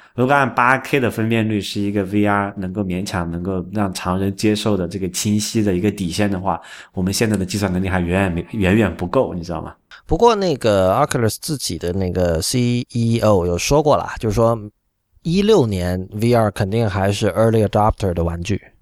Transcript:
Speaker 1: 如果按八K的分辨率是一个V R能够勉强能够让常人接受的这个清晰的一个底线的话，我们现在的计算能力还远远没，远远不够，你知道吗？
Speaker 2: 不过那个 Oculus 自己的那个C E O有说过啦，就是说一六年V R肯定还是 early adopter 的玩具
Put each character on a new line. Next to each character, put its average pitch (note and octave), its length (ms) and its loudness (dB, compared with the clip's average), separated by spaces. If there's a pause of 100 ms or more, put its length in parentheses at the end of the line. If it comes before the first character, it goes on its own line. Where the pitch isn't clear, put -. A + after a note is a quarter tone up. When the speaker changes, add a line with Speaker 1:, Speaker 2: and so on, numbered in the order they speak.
(140)
Speaker 1:
如 B2 120 0
果 C3+ 80 4
按 C3+ 200 2
八 B2+ 240 4
K C3+ 200 -2
的 A#2+ 120 2
分 A2 180 -2
辨 A2+ 180 2
率 G#2+ 140 -2
是 - 180 -8
一 G2+ 140 -2
个 G#2 120 0
V G#2 200 0
R G2+ 320 0
能 F#2 160 -6
够 G#2 100 -2
勉 F#2 220 -4
强 F2 260 -4
能 E2+ 120 -6
够 F#2 200 -4 (100)
让 G2+ 200 -2
常 F2+ 260 -2
人 G2 160 0
接 G#2+ 220 0
受 G#2+ 180 0
的 F2+ 140 -2
这 F#2+ 100 -8
个 F#2 120 -4
清 G#2 280 0
晰 G#2+ 240 -2
的 G2+ 120 0
一 F2+ 80 0
个 G#2 80 2
底 F#2 180 -4
线 G2+ 220 -2
的 F#2 100 -4
话， F2+ 180 -4 (360)
我 F#2+ 80 -2
们 F#2 100 0
现 A2+ 160 0
在 G#2+ 80 2
的 F#2+ 80 -2
计 F#2 140 -4
算 G2 120 -2
能 F#2 120 -2
力 F#2 80 -4
还 F#2 100 0
远 F2+ 220 0
远 F#2 100 0
没， E2 200 -4
远 F#2+ 220 2
远 G2 220 2
不 F2+ 100 -6
够， F#2 280 0
你 F2 80 -6
知 E2 100 -10
道 D#2+ 80 -6
吗？ - 140 -12 (320)
Speaker 2:
不 D#3+ 100 -2
过 A#3 180 4
那 F#3 220 0
个 G2 380 4
Oculus B2 480 0
自 D3+ 160 -6
己 - 180 -6
的 F2 160 -4
那 F#2 180 -2
个 F2 300 0
C A#2+ 480 0
E A#2 320 0
O G#2 240 4
有 F2 140 0
说 C#3+ 240 2
过 C#3+ 160 4
啦， - 200 -6
就 A2+ 120 -2
是 G2 40 -2
说 A2+ 240 2 (680)
一 F3 180 0
六 G3+ 240 6
年 F#2 460 -2
V A2+ 200 2
R A2+ 200 4
肯 G2 180 -2
定 A2+ 180 0
还 G2 240 0
是 G2+ 200 0
early A2 340 4
adopter G#2 480 0
的 E2+ 100 0
玩 E2+ 160 -4
具 F2+ 220 -4 (200)